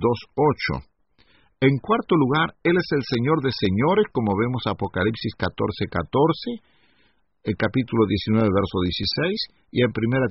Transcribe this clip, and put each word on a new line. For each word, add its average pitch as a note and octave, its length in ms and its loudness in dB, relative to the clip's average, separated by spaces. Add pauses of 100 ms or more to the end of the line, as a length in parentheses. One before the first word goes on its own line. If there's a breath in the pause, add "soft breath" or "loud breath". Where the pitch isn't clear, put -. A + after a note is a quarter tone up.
dos A#2 160 2 (160)
ocho. C3+ 480 0 (800 soft breath)
En C#3 160 4
cuarto G#3+ 400 0
lugar, D3+ 480 0
Él E3+ 80 4
es F3 160 -2
el C#3+ 160 0
Señor B2+ 400 0
de B2 80 -2
señores, C#3+ 560 2
como G#2+ 240 0
vemos A#2+ 320 -2
Apocalipsis G2+ 720 -4
catorce G2+ 480 -4
catorce, D3+ 800 -2 (800)
el A2 100 -2
capítulo A2+ 540 0
diecinueve, G#2+ 420 2
verso F#2+ 320 0
dieciséis, C#3+ 560 -2 (320)
y A#2+ 140 2
en A2+ 80 0
Primera A#2+ 380 0